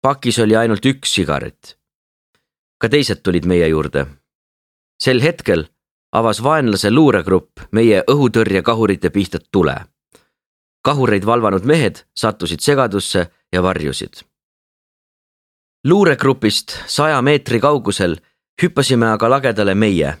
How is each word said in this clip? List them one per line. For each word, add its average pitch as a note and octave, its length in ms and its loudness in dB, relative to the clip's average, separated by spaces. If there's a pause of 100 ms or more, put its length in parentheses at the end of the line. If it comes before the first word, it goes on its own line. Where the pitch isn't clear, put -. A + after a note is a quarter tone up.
Pakis C3 400 -2
oli A2 140 2
ainult A2+ 300 -2
üks C3+ 260 -2
sigaret. C#2+ 640 -6 (1000)
Ka A#2 100 0
teised C3 340 0
tulid F2 260 0
meie F2 200 2
juurde. D2 380 -2 (920)
Sel B2+ 220 0
hetkel G#2 440 -2 (500)
avas A2 260 0
vaenlase B2 480 0
luuregrupp A2 840 0
meie G#2+ 380 2
õhutõrjekahurite A2 1000 0
pihta F#2+ 300 -4 (120)
tule. E2 240 2 (1080)
Kahureid A#2 400 0
valvanud G#2+ 400 0
mehed C#3+ 380 0 (100)
sattusid E2+ 480 -4
segadusse G2+ 640 0 (260)
ja F2+ 100 0
varjusid. D#2 580 -6 (1700)
Luuregrupist C3+ 920 2 (100)
saja D3 360 -2
meetri C#3 380 0
kaugusel G2+ 540 0 (480)
hüppasime C3 480 0
aga A2 200 0
lagedale G#2+ 440 0
meie. F#2 460 0